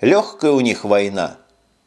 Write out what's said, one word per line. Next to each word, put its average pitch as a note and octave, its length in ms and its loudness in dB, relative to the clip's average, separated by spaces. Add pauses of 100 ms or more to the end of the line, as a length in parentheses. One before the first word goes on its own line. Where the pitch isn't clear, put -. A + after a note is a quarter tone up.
Лёгкая D#3 500 0
у C#3 80 2
них A#2+ 240 -2
война. G2+ 540 -2 (500)